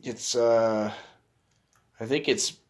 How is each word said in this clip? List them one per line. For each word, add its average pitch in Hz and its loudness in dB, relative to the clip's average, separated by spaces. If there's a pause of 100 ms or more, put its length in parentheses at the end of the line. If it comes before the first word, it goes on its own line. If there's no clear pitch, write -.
it's, - -6
uh, 113 2 (1080)
I 113 -8
think 143 -2
it's - 0 (140)